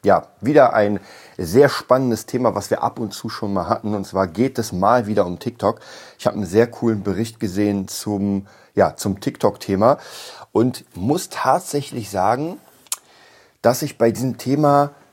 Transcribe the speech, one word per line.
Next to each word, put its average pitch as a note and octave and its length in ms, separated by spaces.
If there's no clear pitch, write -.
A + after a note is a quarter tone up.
ja, F#2+ 220
wieder C3 340
ein G#2 240
sehr G2+ 300
spannendes B2+ 580
Thema, A#2+ 300
was G2+ 140
wir - 120
ab - 160
und G#2+ 160
zu - 140
schon G#2 240
mal F#2 160
hatten. G#2+ 260
Und G2 100
zwar F#2+ 220
geht A2 320
es A2 140
mal G#2 340
wieder G#2 200
um F2+ 120
TikTok. A2+ 400
Ich - 80
habe - 100
einen G2+ 100
sehr G#2+ 200
coolen A2+ 380
Bericht G#2 340
gesehen G2+ 480
zum, G2 600
ja, F2+ 220
zum G2 240
TikTok-Thema G#2+ 760
und A#2+ 340
muss C3+ 340
tatsächlich C3 840
sagen, A#2+ 480
dass B2 220
ich D3 160
bei A#2 120
diesem A#2 280
Thema C#3+ 520